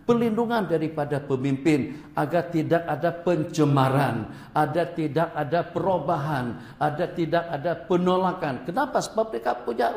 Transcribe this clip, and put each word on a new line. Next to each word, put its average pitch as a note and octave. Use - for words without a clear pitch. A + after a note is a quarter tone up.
perlindungan A#3
daripada D3+
pemimpin, C3+
agar E3
tidak D#3
ada D3+
pencemaran, C#3
ada, D3+
tidak D#3+
ada D#3
perubahan, D#3
ada, D3+
tidak E3+
ada D3+
penolakan. F3+
Kenapa? A3
Sebab A3
mereka -
punya A#3+